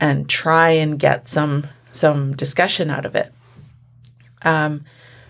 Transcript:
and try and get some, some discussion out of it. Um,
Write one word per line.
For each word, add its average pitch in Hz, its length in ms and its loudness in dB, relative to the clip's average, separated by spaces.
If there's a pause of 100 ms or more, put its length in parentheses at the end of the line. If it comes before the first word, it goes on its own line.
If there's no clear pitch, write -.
and 143 280 0
try 165 420 2
and 151 280 0
get - 300 0
some, 147 380 -2 (260)
some 143 420 0
discussion 175 540 -2
out - 160 -4
of - 100 -10
it. - 180 -4 (1080)
Um, 151 420 0 (460)